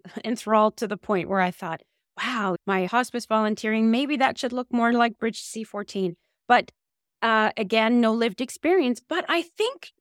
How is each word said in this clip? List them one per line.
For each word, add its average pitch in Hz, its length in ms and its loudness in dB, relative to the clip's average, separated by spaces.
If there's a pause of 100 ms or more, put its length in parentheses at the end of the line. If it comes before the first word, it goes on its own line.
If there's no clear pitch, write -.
(100)
<laughs> - 140 -12
enthralled 214 520 2
to 226 100 -4
the 196 100 -6
point 185 320 -2
where 190 120 0
I 180 100 2
thought, 165 300 -10 (360)
"Wow, 214 380 -2 (120)
my 190 200 0
hospice 240 400 -2
volunteering, 220 640 0
maybe 269 260 0
that 254 220 0
should 240 140 -6
look 247 200 -6
more 233 200 2
like 240 260 2
Bridge 226 220 -4
C - 240 -10
fourteen." 196 500 -6 (320)
But, 233 240 4 (500)
uh, 220 360 4
again, 220 440 2
no 220 120 4
lived 226 280 -2
experience. 277 600 0
But 330 280 -4
I 330 140 0
think 453 480 -6 (100)